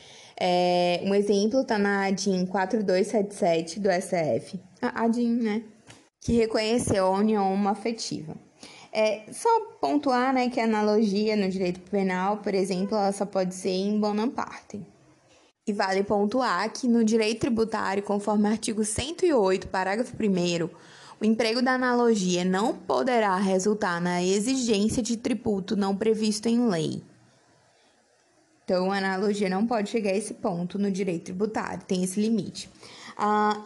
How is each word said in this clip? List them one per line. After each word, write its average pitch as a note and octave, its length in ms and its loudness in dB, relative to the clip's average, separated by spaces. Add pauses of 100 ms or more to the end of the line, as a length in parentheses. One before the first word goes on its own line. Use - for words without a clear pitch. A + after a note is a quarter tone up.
(400)
É, F3+ 640 2
um G3 100 0
exemplo G#3 520 2
tá A3+ 120 0
na G3+ 280 2
adin F#3+ 400 0
quatro F#3+ 400 -2
dois F#3+ 220 2
sete G3+ 280 -2
sete E3+ 460 0
do G3 80 2
S F#3 220 -2
T F#3 40 0
F. D3 440 -2 (220)
A, B3 220 -2
adin, A#3 380 2
né? A3 220 0 (580)
Que - 100 -2
reconheceu A3+ 760 2
a F#3 60 4
união G3+ 400 2
homoafetiva. G3+ 800 -4 (640)
É, G#3+ 280 0 (100)
só - 160 -2 (320)
pontuar, C4+ 500 2
né, B3+ 180 2
que B3 100 -2
a A3+ 60 2
analogia G#3+ 720 2
no G3 140 2
direito F3+ 300 -2 (100)
penal, F#3+ 480 0
por G#3 160 -4
exemplo, G3 420 0
ela G3 160 2
só G3 140 -4
pode F#3 300 -2
ser F#3+ 160 -4
em G3+ 280 0
bonum G#3+ 300 0
parte. - 500 -10 (840)
E G#3 80 -2
vale G3 300 0
pontuar G#3 680 0
que B3+ 160 -6
no A#3 160 4
direito A3 360 2
tributário, G#3+ 640 -2
conforme G#3 440 0
artigo A3 380 -2
cento D4 400 -2
e E4+ 80 4
oito, F#3+ 340 2
parágrafo G3+ 480 -4
primeiro, F3 540 0 (500)
o G#3+ 60 -2
emprego A3+ 340 2
da B3+ 140 2
analogia A#3 720 2
não F#3+ 300 0
poderá B3 640 2
resultar F#3+ 640 0
na F3 240 0
exigência A3 800 0
de A3+ 160 -2
tributo G#3 580 -4
não G3 200 0
previsto G#3+ 520 0
em A#3 200 2
lei. D#3 340 -2 (1600)
Então, F#3 280 0
a G3+ 60 -2
analogia G3 520 0
não F#3+ 160 0
pode A3+ 240 -2
chegar G#3 220 -2
a F#3+ 40 0
esse A3 200 -4
ponto F3+ 420 -4
no G3+ 140 0
direito F#3 340 -4
tributário, F#3+ 600 -4
tem F#3 180 -2
esse F#3 180 -2
limite. G#3+ 480 -2 (480)
Ah, G#3 480 0